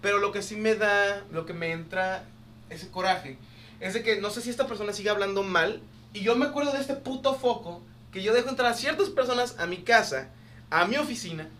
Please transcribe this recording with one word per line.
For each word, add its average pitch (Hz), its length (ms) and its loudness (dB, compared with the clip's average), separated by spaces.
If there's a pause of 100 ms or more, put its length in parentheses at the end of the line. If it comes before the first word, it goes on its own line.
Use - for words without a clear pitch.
Pero 202 180 2
lo 202 140 0
que 202 100 -4
sí 208 140 -8
me 220 180 2
da, 202 560 2
lo 160 140 -4
que 180 80 -10
me 165 200 -4
entra 185 520 -4 (460)
ese 165 200 -14
coraje, 180 460 -2 (440)
es 185 140 -4
de 220 80 0
que 220 180 2
no 202 100 -4
sé 233 100 -6
si 233 100 -6
esta 240 160 0
persona 208 260 -4
sigue 202 180 -2
hablando 196 320 0
mal. 185 400 2 (320)
Y 208 60 -8
yo 226 140 4
me 269 120 2
acuerdo 285 260 0
de 277 80 0
este - 140 -2
puto 262 400 -2
foco 175 480 -2 (280)
que 190 120 -8
yo 208 100 2
dejo 247 160 4
entrar 247 220 2
a 233 40 0
ciertas 302 360 0
personas 247 480 0
a 170 80 -2
mi 175 120 -4
casa, 214 500 4 (420)
a 170 160 4
mi 226 100 0
oficina 170 520 -6 (120)